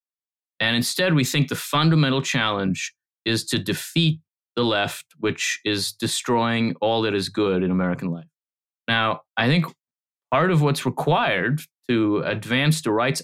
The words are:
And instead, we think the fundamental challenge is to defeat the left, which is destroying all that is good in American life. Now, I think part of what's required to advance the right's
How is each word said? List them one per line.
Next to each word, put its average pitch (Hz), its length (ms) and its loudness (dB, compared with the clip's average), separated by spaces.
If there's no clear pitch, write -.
And 113 160 2
instead, 175 380 0
we 139 100 4
think 139 240 0
the 110 80 -4
fundamental 147 640 2
challenge 101 720 -2
is 110 220 -2
to 113 120 -2
defeat 156 640 -2
the 120 100 0
left, 104 420 -2
which - 460 -4
is 101 280 -2
destroying 117 880 0
all 113 200 2
that 107 120 0
is 92 160 -2
good 95 320 0
in 92 80 0
American 90 380 0
life. 85 200 -8
Now, 113 360 0
I 117 100 2
think 160 160 4
part 160 200 2
of 160 100 4
what's 143 240 2
required 135 800 0
to 107 360 2
advance 123 580 0
the 110 100 0
right's 123 320 0